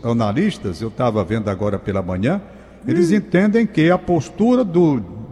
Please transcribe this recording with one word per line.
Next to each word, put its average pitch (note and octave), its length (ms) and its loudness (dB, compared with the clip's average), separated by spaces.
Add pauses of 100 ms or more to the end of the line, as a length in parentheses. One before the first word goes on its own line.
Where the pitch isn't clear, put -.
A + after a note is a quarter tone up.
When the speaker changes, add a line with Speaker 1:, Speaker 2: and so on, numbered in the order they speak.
Speaker 1:
analistas, A#2 760 -2
eu A2+ 80 -6
tava G#2+ 340 0
vendo G#2 240 -2
agora G2 300 -2
pela F#2+ 240 -4
manhã, F#2+ 380 -2 (460)
eles E3 240 2
Speaker 2:
Hum. G3+ 60 4
Speaker 1:
entendem G3+ 500 2
que D#3 240 2
a F3+ 60 4
postura G#3 640 0
do E3 400 2 (300)